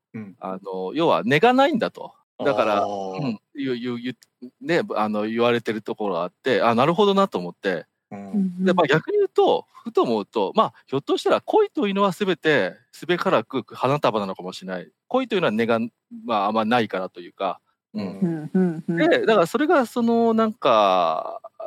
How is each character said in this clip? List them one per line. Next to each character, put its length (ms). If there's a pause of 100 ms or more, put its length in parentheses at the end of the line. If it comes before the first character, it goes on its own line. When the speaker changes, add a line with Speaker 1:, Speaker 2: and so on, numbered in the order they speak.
(140)
Speaker 1:
う 60
ん。 20
う 40
ん。 140
Speaker 2:
あ 240
の、 300
要 140
は 160
根 160
が 140
な 140
い 60
ん 60
だ 100
と。 240 (300)
だ 100
か 120
ら、 180
Speaker 1:
あ 40
ー。 360
Speaker 2:
う 40
ん、 120 (160)
ゆ-、 200
ゆ-、 240
ゆ-、 160 (460)
ね、 200 (140)
あ 140
の、 180
言 140
わ 100
れ 100
て 100
る 100
と 140
こ 140
ろ 60
が 80
あ 40
っ 40
て、 300
あ、 140
な 100
る 80
ほ 120
ど 80
な 140
と 100
思 140
っ 40
て。 300 (260)
Speaker 1:
う 40
ん。 40
Speaker 3:
う 40
ん 100
う 40
ん。 280
Speaker 2:
で、 80
ま 100
あ、 40
逆 240
に 60
言 100
う 20
と、 360 (180)
ふ 80
と 120
思 160
う 60
と、 300
ま 100
あ、 80 (140)
ひ 80
ょ 40
っ 20
と 160
し 60
た 60
ら 120
恋 280
と 180
い 40
う 20
の 80
は 100
全 240
て、 380 (180)
す 140
べ 120
か 120
ら 140
く 200 (100)
花 260
束 200
な 60
の 100
か 80
も 80
し 140
れ 60
な 80
い。 120 (160)
恋 200
と 80
い 20
う 40
の 40
は 60
根 140
が、 140 (460)
ま 120
あ、 100
あ 20
ん 40
ま 120
な 160
い 60
か 120
ら 100
と 120
い 80
う 40
か。 260 (340)
う 80
ん。 180
Speaker 1:
う 60
ん。 280
Speaker 3:
う 60
ん、 0
う 0
ん、 280
う 60
ん。 160
Speaker 2:
で、 160
だ 100
か 60
ら 60
そ 120
れ 80
が 180
そ 160
の、 320
な 140
ん 60
か、 880 (260)